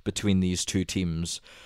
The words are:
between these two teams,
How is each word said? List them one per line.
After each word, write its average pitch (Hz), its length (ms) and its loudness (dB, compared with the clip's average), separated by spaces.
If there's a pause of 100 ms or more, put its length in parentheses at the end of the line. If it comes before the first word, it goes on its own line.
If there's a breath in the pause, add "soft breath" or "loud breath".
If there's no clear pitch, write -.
between 98 380 2
these 90 240 0
two 92 200 0
teams, 85 580 -2 (240 loud breath)